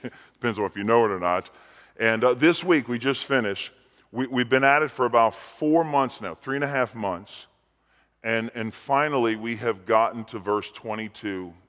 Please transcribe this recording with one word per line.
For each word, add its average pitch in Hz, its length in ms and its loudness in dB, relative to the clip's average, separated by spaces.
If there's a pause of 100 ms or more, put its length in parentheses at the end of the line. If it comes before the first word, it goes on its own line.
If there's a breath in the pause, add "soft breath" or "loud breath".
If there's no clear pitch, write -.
<laughs> - 320 -14
depends 113 240 -4
on 104 60 0
if 95 120 -6
you 101 60 -6
know 117 220 6
it 104 80 0
or 92 80 -4
not. 90 300 0 (480 soft breath)
And, 113 260 2
uh, 127 100 6
this 160 300 2
week 151 240 2
we 120 100 -4
just 127 260 -2
finished. 110 460 -2 (420 soft breath)
We, 127 140 -2
we've 123 220 -2
been 131 160 4
at 143 180 6
it 147 80 -2
for 123 160 -2
about 113 280 4
four 160 500 0
months 139 360 0
now, 90 140 -8
three 135 220 -6
and 143 80 -2
a 143 40 -4
half 131 260 -2
months. 101 520 -8 (760)
And, 113 320 -2
and 110 200 -8
finally, 139 640 0
we 113 200 -8
have 107 300 -4
gotten 113 380 0
to 110 140 -12
verse 104 340 -2
twenty-two 104 800 -10 (160)